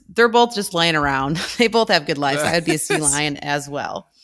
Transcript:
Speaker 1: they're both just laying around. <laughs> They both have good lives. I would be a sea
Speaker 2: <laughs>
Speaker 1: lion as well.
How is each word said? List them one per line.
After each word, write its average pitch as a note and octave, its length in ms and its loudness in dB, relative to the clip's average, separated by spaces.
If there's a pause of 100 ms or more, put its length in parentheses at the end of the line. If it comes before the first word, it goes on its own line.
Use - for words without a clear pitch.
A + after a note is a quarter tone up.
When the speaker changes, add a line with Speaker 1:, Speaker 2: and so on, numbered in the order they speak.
Speaker 1:
they're A#3 220 2
both A#3+ 260 4
just G3 180 -4
laying E3+ 220 2
around. C#3+ 420 0
<laughs> - 200 -8
They A#3 100 4
both A3 220 2
have E3+ 160 2
good D#3 120 -2
lives. C#3+ 240 0
I D#3 120 0
would E3+ 100 0
be E3 120 0
a - 20 0
sea F#3 200 -2
Speaker 2:
<laughs> D#3 40 -2
Speaker 1:
lion D3 360 0
as C#3+ 300 -4
well. - 420 -8 (140)